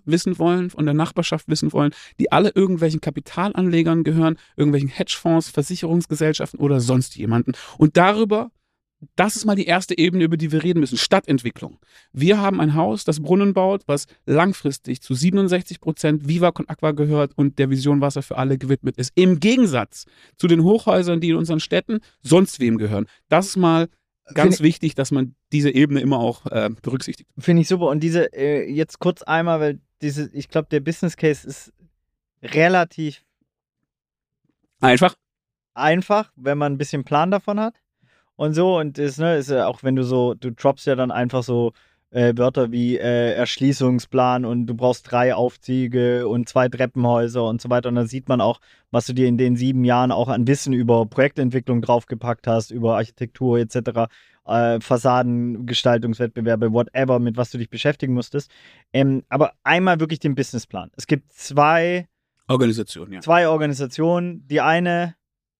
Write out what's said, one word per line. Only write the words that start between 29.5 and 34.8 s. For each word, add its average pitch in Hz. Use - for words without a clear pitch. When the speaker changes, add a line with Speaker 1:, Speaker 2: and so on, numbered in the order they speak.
Speaker 2:
weil 147
diese, 147
ich 139
glaub, 160
der 151
Business 165
Case 151
ist -
relativ 160
Speaker 1:
Einfach? 131